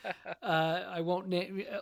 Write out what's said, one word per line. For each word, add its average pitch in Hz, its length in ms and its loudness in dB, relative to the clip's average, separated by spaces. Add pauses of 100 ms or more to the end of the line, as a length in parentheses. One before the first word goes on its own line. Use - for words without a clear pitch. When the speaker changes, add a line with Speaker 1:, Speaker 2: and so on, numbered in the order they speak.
Speaker 1:
<laughs> 202 100 -4 (280)
Speaker 2:
Uh, 165 480 4
I 175 100 -4
won't 180 260 0
name, 185 460 0
uh, 202 100 -2